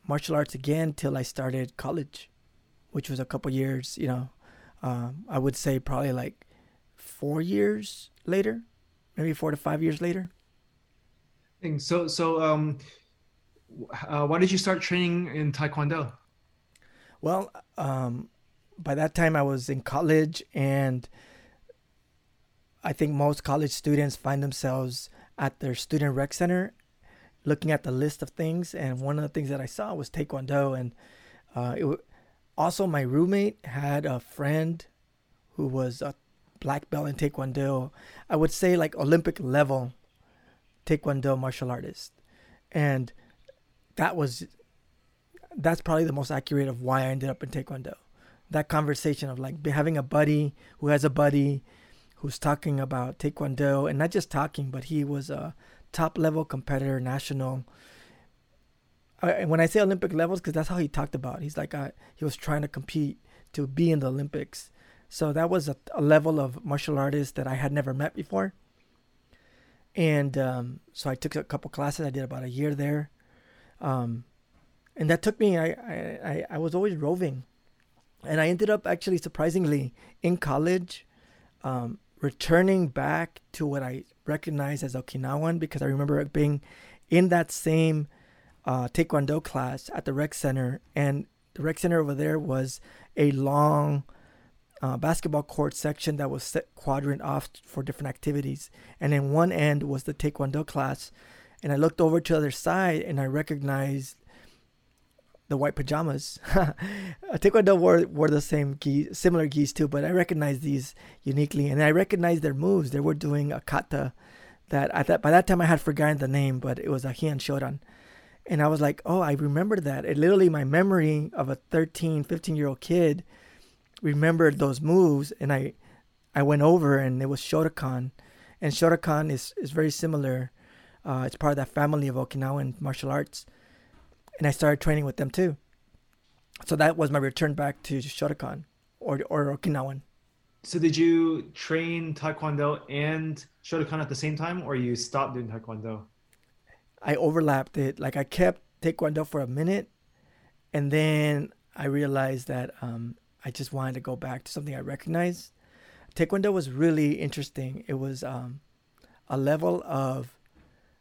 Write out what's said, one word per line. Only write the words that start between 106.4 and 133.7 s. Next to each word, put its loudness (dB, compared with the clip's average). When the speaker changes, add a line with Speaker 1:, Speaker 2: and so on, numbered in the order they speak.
Speaker 1:
<laughs> -12
Uh, -2
Taekwondo 8
wore, 8
wore 2
the 4
same -2
gi, 0
similar 4
gis 2
too, 0
but -2
I 0
recognized 2
these -2
uniquely, 2
and 2
I 6
recognized 4
their 0
moves. 2
They -2
were 2
doing 0
a -6
kata -2
that 0
I 2
thought, 4
by 6
that 8
time 6
I 4
had 6
forgotten 2
the -2
name, 2
but -4
it -6
was -2
a -4
Heian -2
Shodan. -4
And 2
I 6
was 2
like, 2
"Oh, 2
I 2
remember 2
that." -2
It 0
literally, 8
my 2
memory 4
of -4
a -2
thirteen, 0
fifteen-year-old -2
kid 2
remembered 4
those 0
moves, 4
and 0
I, -2
I 2
went 4
over, 8
and 0
it -2
was -2
Shotokan. -2
And 0
Shotokan 4
is, -6
is -6
very 2
similar. -2
Uh, -2
it's -8
part 2
of 0
that -4
family 2
of -2
Okinawan -4
martial -4
arts. -4